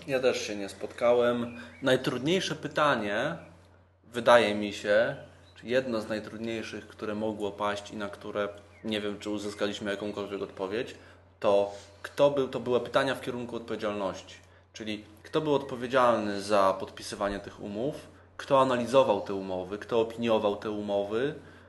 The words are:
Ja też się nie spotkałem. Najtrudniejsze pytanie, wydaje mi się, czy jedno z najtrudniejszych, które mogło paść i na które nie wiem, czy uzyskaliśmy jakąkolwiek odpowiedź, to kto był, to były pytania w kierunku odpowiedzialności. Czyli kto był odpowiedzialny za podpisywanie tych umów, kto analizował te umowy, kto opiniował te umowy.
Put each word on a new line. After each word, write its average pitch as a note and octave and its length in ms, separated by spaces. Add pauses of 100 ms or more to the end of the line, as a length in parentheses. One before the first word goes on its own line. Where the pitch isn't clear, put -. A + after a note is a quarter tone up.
Ja C3 140
też B2 260
się G#2 100
nie G2+ 120
spotkałem. A#2+ 880 (260)
Najtrudniejsze C3 720
pytanie, C#3 800 (760)
wydaje A#2 420
mi G#2 180
się, A2 440 (440)
czy - 60
jedno A#2+ 340
z G#2+ 80
najtrudniejszych, A2 800
które G#2+ 260
mogło G#2 380
paść G#2 380
i - 60
na G#2 120
które G#2 400 (360)
nie A2 160
wiem, G#2 180
czy G#2+ 120
uzyskaliśmy G#2 600
jakąkolwiek G2+ 520
odpowiedź, G2 520 (460)
to G2+ 300 (320)
kto - 280
był, C3+ 180
to C3 120
były A#2+ 200
pytania C3+ 340
w - 60
kierunku A#2+ 360
odpowiedzialności. G#2 760 (380)
Czyli G#2+ 320 (180)
kto - 180
był D3+ 140
odpowiedzialny A#2+ 840
za G2 400
podpisywanie G2+ 600
tych - 220
umów, G#2+ 320 (420)
kto C3+ 240
analizował A#2+ 600
te - 140
umowy, F#2+ 440
kto A#2 220
opiniował A2 560
te A2 140
umowy. G#2 640 (340)